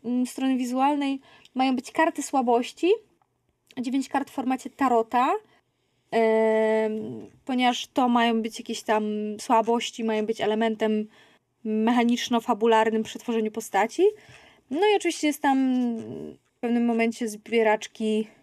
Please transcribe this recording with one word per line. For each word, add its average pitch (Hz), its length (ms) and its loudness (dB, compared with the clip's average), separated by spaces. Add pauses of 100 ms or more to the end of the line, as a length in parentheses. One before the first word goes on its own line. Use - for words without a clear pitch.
mm, 247 220 -2
strony 262 300 -2
wizualnej, 269 600 0 (360)
mają 262 200 0
być - 160 -6
karty 320 320 0
słabości, 254 680 0 (880)
dziewięć 254 280 -4
kart 277 200 -4
w - 40 -20
formacie 254 360 -6
tarota, 247 640 2 (800)
em, 220 1160 0 (160)
ponieważ 247 420 0
to 254 220 0
mają 233 320 2
być 220 180 -8
jakieś 233 220 -10
tam 214 220 0 (360)
słabości, 233 640 0
mają 220 220 -2
być 220 160 -4
elementem 220 640 0 (580)
mechaniczno-fabularnym 226 1400 2
przy - 160 -12
tworzeniu 226 320 -4
postaci. 226 520 -2 (640)
No 277 100 -4 (140)
i - 20 4
oczywiście 339 320 -2
jest 294 140 -2
tam 269 160 2 (840)
w - 220 -10
pewnym 240 200 2
momencie 226 420 0
zbieraczki 214 1000 0 (160)